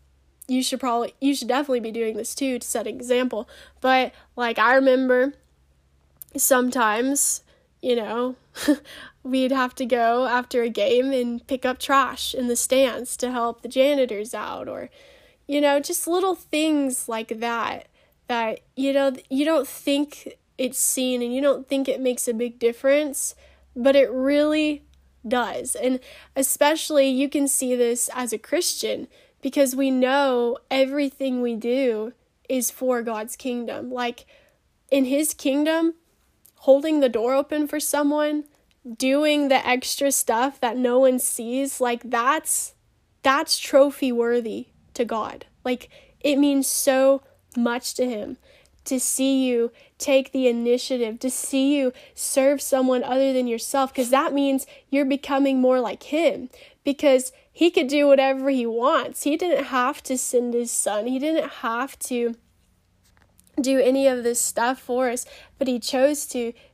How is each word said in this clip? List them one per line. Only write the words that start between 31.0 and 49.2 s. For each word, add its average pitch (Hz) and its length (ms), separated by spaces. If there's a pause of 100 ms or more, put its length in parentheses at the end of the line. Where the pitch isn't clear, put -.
we 240 140
do 233 580 (360)
is 254 220
for 247 320
God's 226 320
kingdom. 240 560
Like, 247 340 (640)
in 269 160
his 285 280
kingdom, 320 600 (640)
holding 294 400
the 269 100
door 233 260
open 294 320
for 294 120
someone, 294 640 (520)
doing 294 520
the 262 180
extra 262 440
stuff 254 500
that 240 160
no 247 220
one 254 200
sees, 254 600
like, 240 260
that's, 247 680 (480)
that's 285 380
trophy 277 520
worthy 233 560 (280)
to 240 100
God. - 400 (180)
Like, 254 260 (320)
it 277 160
means 277 280
so 269 560 (340)
much 240 400
to 254 140
him 220 280 (480)
to 262 140
see 269 460